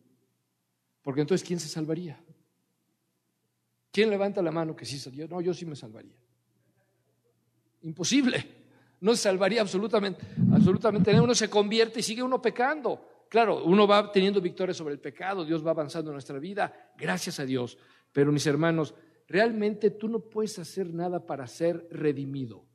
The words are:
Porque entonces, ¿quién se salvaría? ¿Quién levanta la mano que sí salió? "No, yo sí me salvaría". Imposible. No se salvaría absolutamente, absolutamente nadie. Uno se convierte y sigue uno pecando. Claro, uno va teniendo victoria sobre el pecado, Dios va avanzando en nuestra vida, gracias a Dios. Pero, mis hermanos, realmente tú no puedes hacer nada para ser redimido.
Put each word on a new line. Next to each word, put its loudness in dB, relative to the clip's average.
Porque -4
entonces, 0
¿quién -6
se -10
salvaría? -8
¿Quién 4
levanta 0
la 0
mano -4
que -16
sí -8
salió? -12
"No, -8
yo -2
sí -12
me -10
salvaría". -18
Imposible. 0
No 4
se -2
salvaría 2
absolutamente, -2
absolutamente 4
nadie. 8
Uno 4
se 0
convierte 2
y -2
sigue -4
uno -2
pecando. -2
Claro, 2
uno 6
va 4
teniendo 2
victoria -4
sobre -8
el -12
pecado, -8
Dios -2
va 0
avanzando -4
en -8
nuestra -10
vida, -8
gracias -6
a -4
Dios. -4
Pero, 4
mis 2
hermanos, 0
realmente 2
tú -8
no -4
puedes -6
hacer -8
nada -4
para -10
ser -4
redimido. -4